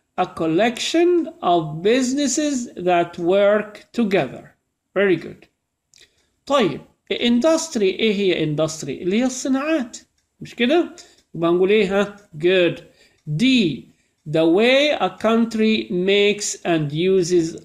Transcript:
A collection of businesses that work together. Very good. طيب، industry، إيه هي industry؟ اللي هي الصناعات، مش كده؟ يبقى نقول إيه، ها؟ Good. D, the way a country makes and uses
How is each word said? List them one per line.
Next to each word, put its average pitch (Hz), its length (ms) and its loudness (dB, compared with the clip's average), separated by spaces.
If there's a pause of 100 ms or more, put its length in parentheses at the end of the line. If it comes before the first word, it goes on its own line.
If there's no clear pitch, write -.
(220)
A 185 40 0
collection 240 1000 0
of 165 560 -2
businesses 262 960 -2
that 175 420 -2
work 202 840 0
together. 180 420 -2 (560)
Very 190 240 0
good. - 240 -18 (1000)
طيب، 233 360 0 (320)
industry، 240 680 0
إيه 202 320 0
هي 165 420 0
industry؟ 156 340 -4
اللي 185 300 -2
هي 254 60 2
الصناعات، 269 720 -4 (440)
مش - 140 -18
كده؟ 302 400 0 (400)
يبقى 165 160 0
نقول 185 180 2
إيه، 202 320 2
ها؟ 202 140 -4 (220)
Good. 175 420 2 (600)
D, 240 40 2 (840)
the 160 160 2 (120)
way 269 420 2
a 185 100 0
country 220 840 0
makes 202 640 0 (100)
and 156 260 -2
uses 175 720 0